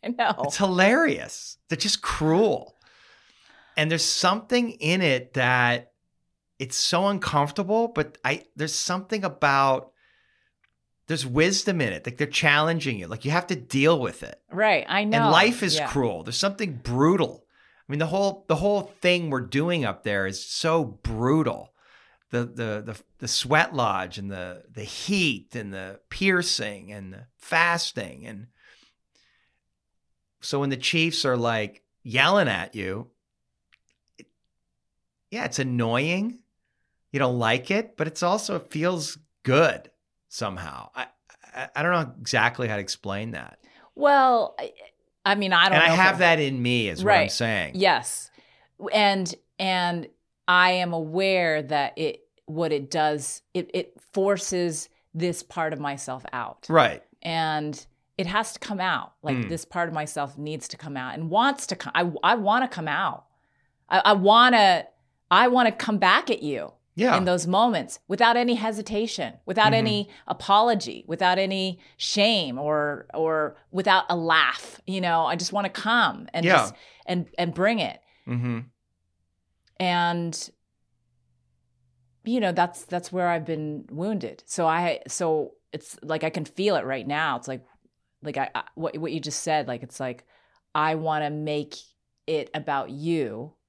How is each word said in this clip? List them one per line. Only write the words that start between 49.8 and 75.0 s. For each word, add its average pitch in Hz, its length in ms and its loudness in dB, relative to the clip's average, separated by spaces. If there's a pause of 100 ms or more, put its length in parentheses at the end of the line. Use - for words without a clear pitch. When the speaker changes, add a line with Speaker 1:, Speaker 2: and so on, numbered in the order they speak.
Speaker 1:
I 180 240 6
am 180 220 0
aware 165 720 0
that 139 340 -2
it, 156 240 -4 (240)
what 160 260 -2
it 143 200 -4
does, 151 500 -2 (140)
it, 175 180 -4
it - 260 -6 (140)
forces 185 760 -2 (260)
this 170 260 -4
part 160 320 -6
of 135 60 -10
myself 135 440 -8 (100)
out. - 360 -10
Speaker 2:
Right. 135 320 6 (220)
Speaker 1:
And 156 600 -4 (340)
it 180 100 -4
has 214 260 -2
to - 60 -16
come - 200 -8
out. 180 340 -2 (100)
Like, 131 140 -2
Speaker 2:
Mm. 120 120 -4
Speaker 1:
this 165 160 -6
part 170 220 -4
of 160 80 -8
myself 147 420 -6
needs 151 300 -8
to 139 100 -14
come 147 200 -12
out 127 180 -8
and 160 140 -6
wants 254 380 0
to 185 80 -6
come. 143 200 -12
I, 175 160 2 (120)
I 202 120 6
wanna 226 320 0
come 165 200 -8
out. 156 380 -4 (640)
I, 185 100 4
I 208 140 6
wanna, 202 720 6 (460)
I 220 160 8
wanna 247 240 4
come 220 260 -2
back 196 320 4
at - 140 -2
you 123 280 -6 (220)
Speaker 2:
Yeah. 233 240 2
Speaker 1:
in 185 80 2
those 180 220 0
moments 196 600 2
without 233 300 4
any 240 180 2
hesitation, 214 800 -4 (120)
without 214 220 4
Speaker 2:
Mm-hmm. 220 60 6
Speaker 1:
any 214 360 0 (180)
apology, 202 800 2
without 185 320 0
any 190 400 -2 (180)
shame 196 600 0
or, 147 540 -2
or 156 440 -2 (140)
without 185 380 4
a 175 60 2
laugh. 160 720 0
You 190 160 -6